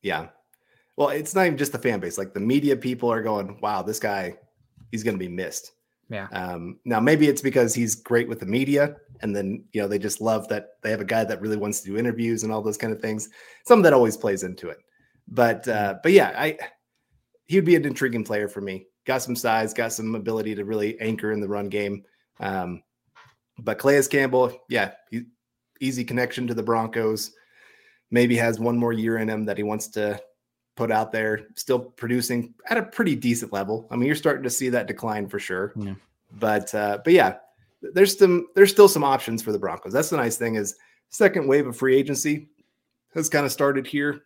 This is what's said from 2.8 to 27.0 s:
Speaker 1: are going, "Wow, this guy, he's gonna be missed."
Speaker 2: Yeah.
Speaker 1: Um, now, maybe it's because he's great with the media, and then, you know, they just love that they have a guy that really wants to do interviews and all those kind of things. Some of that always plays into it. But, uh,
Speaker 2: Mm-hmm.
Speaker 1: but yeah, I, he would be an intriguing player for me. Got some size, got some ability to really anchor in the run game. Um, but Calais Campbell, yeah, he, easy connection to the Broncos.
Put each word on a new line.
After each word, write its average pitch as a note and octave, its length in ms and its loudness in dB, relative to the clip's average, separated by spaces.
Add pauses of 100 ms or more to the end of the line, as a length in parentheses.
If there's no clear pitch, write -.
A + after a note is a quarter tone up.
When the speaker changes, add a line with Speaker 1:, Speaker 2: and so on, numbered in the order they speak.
Speaker 1:
are A2+ 120 -2
going, G2+ 380 -4
"Wow, G#2 220 -2
this G#2+ 160 -6
guy, G2 380 -4 (560)
he's A2 100 -6
gonna G#2+ 160 -2
be F#2 100 -8
missed." F2 440 -10 (380)
Speaker 2:
Yeah. G2+ 220 -10
Speaker 1:
Um, F2+ 540 -10
now, A#2 140 0
maybe D3+ 280 6
it's C#3+ 140 0
because B2+ 320 2
he's A#2 200 -2
great A#2+ 340 0
with A#2 120 -8
the G2 60 -10
media, C#3 500 0 (240)
and G#2 160 -4
then, G2 260 -4 (120)
you G#2+ 80 0
know, G2+ 40 -2
they G2+ 120 -2
just G2+ 240 -6
love A2 260 0
that G#2 220 -6 (120)
they A2 80 -2
have G#2+ 120 -2
a - 20 -4
guy A2+ 200 0
that G2+ 180 -6
really G#2+ 160 -2
wants G#2 240 -4
to - 80 -16
do G2+ 80 -4
interviews A#2 460 -2
and A2 80 -4
all A2 100 -4
those G#2+ 160 -4
kind A2+ 160 -4
of A2 60 -12
things. G#2+ 280 -6 (380)
Some A#3+ 120 8
of G3 40 4
that D#3+ 100 8
always A#2+ 240 6
plays G2 260 -2
into F2+ 280 -10
it. D2 80 -14 (500)
But, A#2 400 0
uh, G#2 240 0
Speaker 2:
Mm-hmm. F#2+ 100 -8
Speaker 1:
but D#3+ 100 2
yeah, D#3 220 6
I, D3 240 -4 (840)
he E3+ 120 0
would F3+ 100 4
be F3 100 8
an C3 80 2
intriguing A#2+ 400 -2
player G#2 240 -2
for G2+ 140 -8
me. F#2+ 240 -8 (180)
Got C3 180 0
some B2 140 -6
size, A2 380 0
got A2+ 180 -2
some A2 220 -4
ability A2 400 -4
to G2+ 100 -6
really G#2+ 360 -2
anchor A2 320 -2
in G#2 80 -2
the G2+ 80 -6
run G2+ 200 -4
game. G2+ 360 -4 (360)
Um, F2+ 420 -6 (760)
but A2+ 200 -4
Calais C#3 320 4
Campbell, B2+ 480 2 (120)
yeah, G#2 220 -2 (180)
he, A#2+ 140 -8 (560)
easy B2 240 -4
connection B2+ 420 -4
to A#2+ 80 -4
the A2 80 -4
Broncos. A2+ 680 -2 (800)